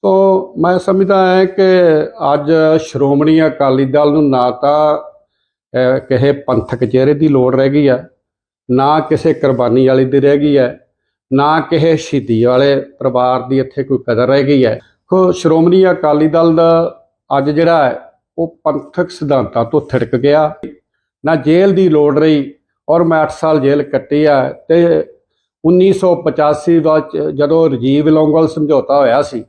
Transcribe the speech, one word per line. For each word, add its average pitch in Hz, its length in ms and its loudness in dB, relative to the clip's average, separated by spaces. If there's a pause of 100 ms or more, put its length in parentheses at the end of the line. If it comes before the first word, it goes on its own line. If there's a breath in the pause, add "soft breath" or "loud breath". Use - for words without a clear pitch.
ਤੋ 190 560 0
ਮੈਂ 175 220 0
ਸਮਝਦਾ 190 380 0 (100)
ਹਾਂ 185 180 2
ਕਿ 180 580 2 (300)
ਅੱਜ 147 180 -2 (280)
ਸ਼੍ਰੋਮਣੀ 147 680 0
ਅਕਾਲੀ 135 380 0
ਦਲ 147 260 2
ਨੂੰ 151 180 2
ਨਾ 123 220 0
ਤਾਂ, 151 460 0
ਅਹ, - 1000 -6
ਕਿਸੇ 131 320 0
ਪੰਥਕ 127 540 -4
ਚਿਹਰੇ 131 280 2
ਦੀ 151 140 0
ਲੋੜ 127 280 0
ਰਹਿ 135 140 0
ਗਈ 143 200 0
ਹੈ, - 200 -2 (600)
ਨਾ 139 280 2
ਕਿਸੇ 156 340 -2
ਕੁਰਬਾਨੀ 131 540 0
ਵਾਲੇ 131 180 2
ਦੀ 135 140 0
ਰਹਿ 143 180 2
ਗਈ 147 200 0
ਹੈ, 123 300 -2 (460)
ਨਾ 147 260 0
ਕਿਸੇ 160 380 0
ਸ਼ਹੀਦੀ 117 480 -2
ਵਾਲੇ 135 360 2
ਪਰਿਵਾਰ 127 600 -4
ਦੀ 131 180 -4
ਇੱਥੇ 131 240 -6
ਕੋਈ 135 140 -4
ਕਦਰ 117 300 -2
ਰਹਿ 139 160 0
ਗਈ 135 220 2
ਹੈ। 110 140 -2 (300 soft breath)
ਸੋ 185 220 2
ਸ਼੍ਰੋਮਣੀ 175 600 2
ਅਕਾਲੀ 151 360 0
ਦਲ 165 280 2
ਦਾ 165 460 0 (360)
ਅੱਜ 139 120 -2
ਜਿਹੜਾ 160 400 0
ਹੈ, 117 100 -10 (380)
ਉਹ 165 260 -8
ਪੰਥਕ 160 460 -4
ਸਿਧਾਂਤਾਂ 123 560 -4
ਤੋਂ 143 160 -2
ਥਿੜਕ 123 340 -4
ਗਿਆ, 147 400 0 (680)
ਨਾ 160 100 0
ਜੇਲ੍ਹ 165 380 2
ਦੀ 185 160 2
ਲੋੜ 147 300 2
ਰਹੀ। 151 340 0 (360)
ਔਰ 165 140 2
ਮੈਂ 165 200 0
ਅੱਠ 151 80 -4
ਸਾਲ 156 280 -2
ਜੇਲ੍ਹ 139 240 0
ਕੱਟੀ 147 420 -2
ਆ, 135 240 2
ਤੇ 165 560 0 (600)
ਉੱਨੀ 180 280 4
ਸੌ 185 220 0
ਪਚਾਸੀ 151 640 0
ਵਿੱਚ 156 380 -2
ਜਦੋਂ 156 520 0
ਰਾਜੀਵ 135 380 0
ਲੌਂਗੋਵਾਲ 156 400 2
ਸਮਝੌਤਾ 147 520 -2
ਹੋਇਆ 131 220 2
ਸੀ 123 280 -8